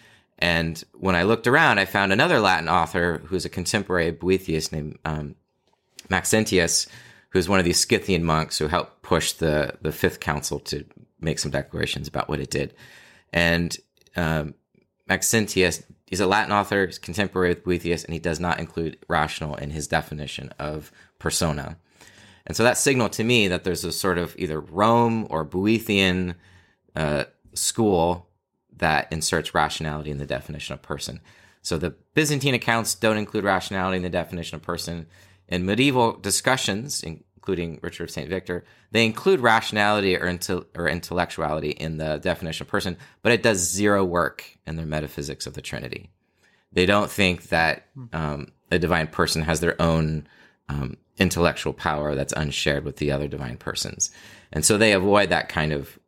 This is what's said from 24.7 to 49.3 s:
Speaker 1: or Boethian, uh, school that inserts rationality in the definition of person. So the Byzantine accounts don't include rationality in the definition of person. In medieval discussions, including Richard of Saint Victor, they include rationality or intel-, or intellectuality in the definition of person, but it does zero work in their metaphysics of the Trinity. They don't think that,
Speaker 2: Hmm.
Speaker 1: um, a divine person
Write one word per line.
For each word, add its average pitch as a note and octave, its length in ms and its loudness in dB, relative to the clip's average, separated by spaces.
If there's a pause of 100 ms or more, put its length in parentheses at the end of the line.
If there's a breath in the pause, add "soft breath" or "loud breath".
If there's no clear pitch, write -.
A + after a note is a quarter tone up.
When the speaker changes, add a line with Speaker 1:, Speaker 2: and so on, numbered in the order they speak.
Speaker 1:
or D#2+ 140 -2
Boethian, F#2+ 880 2 (640 soft breath)
uh, D2 280 0 (300)
school F2 720 2 (480)
that D#2 360 0
inserts D#2 420 -2
rationality D2+ 560 -2
in C#2+ 80 -6
the C#2 80 -8
definition C#2 460 -8
of C2+ 100 -12
person. C#2+ 380 -8 (420 soft breath)
So E2+ 140 -2
the D#2 180 -4 (200)
Byzantine C#3+ 400 0
accounts A#2 400 -2
don't A2 240 2
include G#2 260 -4
rationality F#2+ 540 0
in F2+ 40 -2
the F2+ 60 -4
definition E2+ 480 -6
of D#2 60 -14
person. E2+ 440 -8 (420 soft breath)
In F2+ 180 -2
medieval A#2+ 460 4
discussions, A2+ 920 -2
including E2 800 -8
Richard F2 220 -10
of - 60 -10
Saint D2+ 200 -10
Victor, F2+ 340 -6 (280 soft breath)
they A2+ 120 4
include C#3+ 360 2
rationality G#2 760 4
or - 100 -2
intel-, F2+ 380 -4 (100)
or E2+ 140 -2
intellectuality D#2+ 800 -2
in D#2+ 280 -6
the D#2 200 -4
definition E2 460 -6
of - 40 -14
person, F2 280 -4 (260 loud breath)
but A2+ 100 4
it A2 100 2
does A2 160 4
zero G2 460 2
work F2 400 -2 (220)
in D#2+ 100 -8
their D#2+ 100 -6
metaphysics D2+ 600 -6
of C#2 80 -12
the C#2+ 60 -12
Trinity. - 500 -10 (640)
They F2+ 140 4
don't G2+ 240 4
think F2+ 380 0
that, D#2+ 460 0
Speaker 2:
Hmm. C3 180 -16
Speaker 1:
um, D2 400 -6 (180)
a F2+ 80 2
divine D#2+ 300 0
person E2 340 0